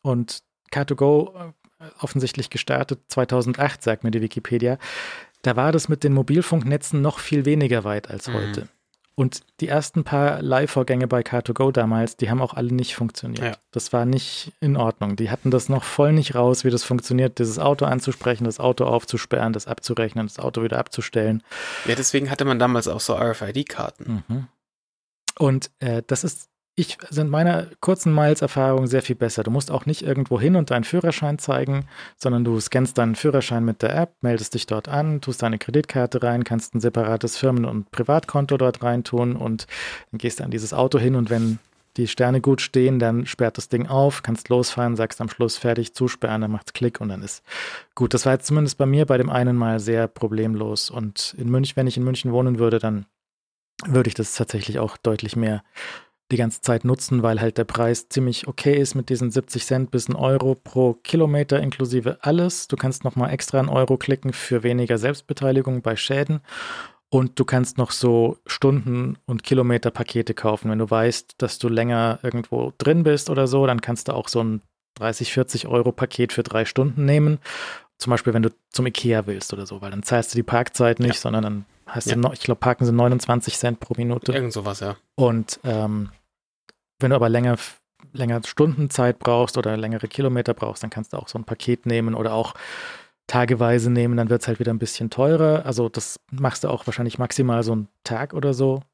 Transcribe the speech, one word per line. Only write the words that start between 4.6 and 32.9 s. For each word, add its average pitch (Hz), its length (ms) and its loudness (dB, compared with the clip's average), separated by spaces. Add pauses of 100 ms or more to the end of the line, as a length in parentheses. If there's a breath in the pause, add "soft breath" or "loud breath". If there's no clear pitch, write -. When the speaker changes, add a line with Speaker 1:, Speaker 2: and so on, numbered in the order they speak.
Speaker 1:
Da 123 140 2
war 131 140 4
das 160 200 2
mit 147 140 -2
den 139 100 4
Mobilfunknetzen 143 880 2
noch 151 160 0
viel 143 260 0
weniger 135 400 2
weit 104 240 -4
als - 200 -10
Speaker 2:
Mhm. 123 60 -6
Speaker 1:
heute. 104 340 -4 (460)
Und 131 260 0 (180)
die 160 80 -2
ersten 147 380 0
paar 143 380 0
Leihvorgänge 131 680 0
bei 123 160 2
Car 123 180 -2
to - 100 -4
Go 135 200 2
damals, 113 440 2
die 107 140 0
haben 123 100 2
auch 127 140 -2
alle 120 180 -2
nicht 127 220 -2
funktioniert. 117 480 -6
Speaker 2:
Ja. 117 100 -4 (200)
Speaker 1:
Das - 200 -4
war 120 120 2
nicht 131 560 -2
in 139 160 2
Ordnung. 107 400 0
Die 110 120 -2
hatten 127 220 -2
das 127 180 2
noch 135 140 2
voll 147 300 2
nicht 143 240 2
raus, 123 280 4
wie 131 60 4
das 120 140 0
funktioniert, 127 560 0
dieses 110 180 0
Auto 143 260 2
anzusprechen, 123 600 -2
das 113 160 -4
Auto 127 240 2
aufzusperren, 117 680 -2
das 107 140 -6
abzurechnen, 113 640 -4
das - 100 -16
Auto 120 240 -4
wieder 117 160 -2
abzustellen. 110 640 -2 (440 loud breath)
Speaker 2:
Ja, - 100 0
deswegen 135 340 0
hatte 139 140 -2
man 131 160 2
damals 120 260 2
auch - 140 -4
so - 140 -2
R-F-I-D-Karten. 113 1120 -4
Speaker 1:
Mhm. 127 180 -4 (880)
Und, 135 440 0
äh, 117 260 -2
das - 160 -2
ist, - 260 -8 (260)
ich, - 220 -2 (140)
sind 151 180 -2
meiner 170 380 2 (140)
kurzen 180 340 2
Miles-Erfahrung 139 720 2
sehr 127 160 2
viel 123 140 -2
besser. 117 260 -2
Du 113 80 -2
musst 139 220 0
auch 131 120 -2
nicht 151 180 -2
irgendwo 131 380 0
hin 156 140 4
und 165 160 2
deinen 120 140 0
Führerschein 156 560 0
zeigen, 139 480 -2 (280 loud breath)
sondern 120 280 0
du 113 160 2
scannst 131 380 0